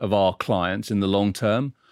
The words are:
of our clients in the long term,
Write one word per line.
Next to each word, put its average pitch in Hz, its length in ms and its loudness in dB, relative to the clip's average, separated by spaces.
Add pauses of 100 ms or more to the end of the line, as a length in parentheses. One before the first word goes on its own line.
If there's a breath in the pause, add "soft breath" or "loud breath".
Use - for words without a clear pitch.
of 101 120 -2
our 95 240 4
clients 92 540 -2
in 104 100 0
the 98 80 2
long 101 240 2
term, 117 420 -2 (180 soft breath)